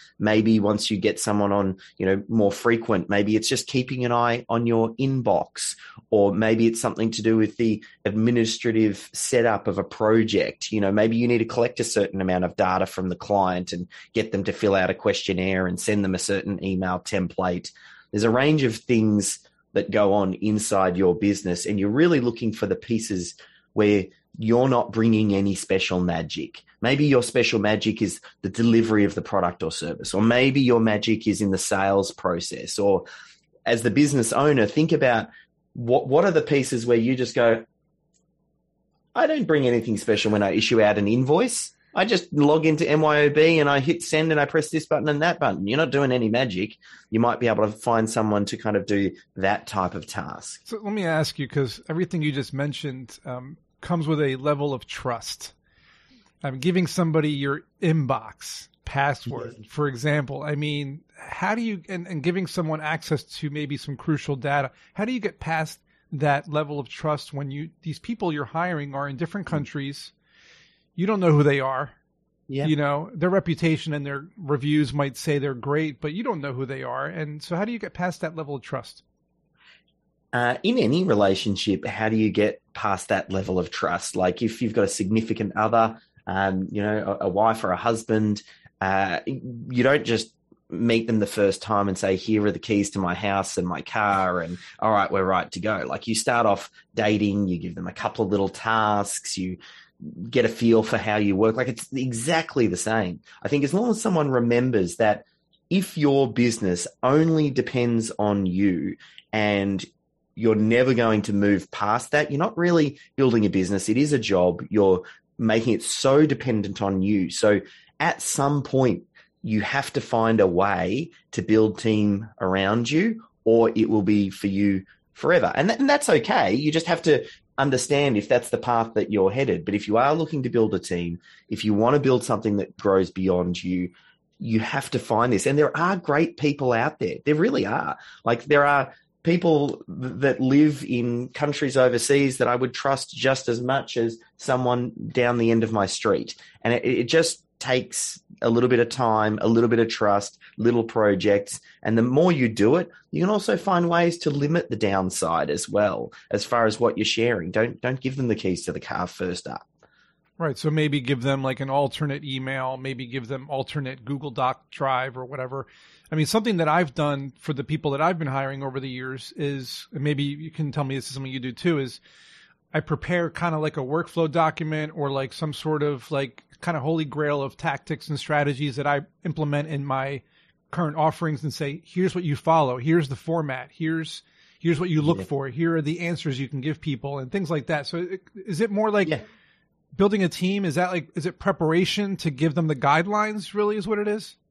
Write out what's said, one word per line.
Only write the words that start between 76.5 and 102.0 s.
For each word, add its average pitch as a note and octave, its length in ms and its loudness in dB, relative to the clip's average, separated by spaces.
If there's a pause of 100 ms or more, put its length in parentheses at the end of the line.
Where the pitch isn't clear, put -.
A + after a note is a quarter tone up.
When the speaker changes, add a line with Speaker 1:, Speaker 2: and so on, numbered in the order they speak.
Speaker 2:
who B2 140 -6
they C3 160 -8
are. B2+ 240 -6
And D3+ 340 -10
so E3+ 140 -8
how F#3+ 100 -4
do A#3 60 -6
you A#3 80 -8
get G3 160 -12
past F3+ 260 -6
that E3 140 -8
level D3 180 -10
of C3 80 -10
trust? - 400 -12 (1300)
Speaker 1:
Uh, B2 300 0
in A#3 160 0
any D#3+ 260 2
relationship, G2+ 840 0
how A2 220 -4
do A2 60 0
you A2 140 2
get G#2 320 0 (140)
past G2 340 -4
that G2 220 -2
level F#2+ 260 -2
of F2 140 -2
trust? - 440 -4
Like, F#2 280 0
if A2 180 -4
you've A2 120 -2
got A2 100 2
a G2 40 2
significant G#2+ 680 -2
other, A2+ 420 2 (300)
um, F#2+ 420 -2
you G#2 140 -4
know, G#2 380 -2
a, G#2 40 0
a F#2+ 40 0
wife A2 340 2
or F#2 80 -2
a F2+ 60 0
husband, A2 640 0 (380)
uh, F#2+ 440 0
you B2 560 -6
don't C#3 240 4
just A2+ 300 -2 (340)
meet A2+ 380 0
them A2+ 100 0
the G#2+ 80 2
first G2 380 0
time G2+ 240 0
and F#2 100 -2
say, G2 200 0
"Here G#2 280 0
are G#2 60 2
the E2+ 80 -10
keys G2+ 320 0
to G2+ 80 -6
my F2+ 160 -2
house G2 420 -2
and F2+ 100 -2
my E2+ 140 -6
car, F#2+ 600 0
and E2+ 160 -8 (220)
all A2 120 0
right, G2+ 200 2
we're G2 120 0
right F#2 300 0
to F#2 60 -8
go." F#2+ 280 -4
Like, C#2 200 -8
you A2+ 60 -2
start A#2+ 320 0
off G2+ 240 0 (240)
dating, G#2 540 2
you F2+ 100 0
give F2 160 -8
them F2 140 -10
a F2+ 60 -10
couple - 320 -4
of F#2 60 -4
little G2 180 0
tasks, G#2+ 880 -2
you F#2 200 -6 (720)
get A#2+ 140 2
a A2+ 60 0
feel A2+ 340 4
for A2+ 140 -2
how G#2+ 180 -2
you G#2 180 2
work. A2 220 4
Like, B2+ 140 -2
it's A#2+ 240 -10
exactly C3+ 720 0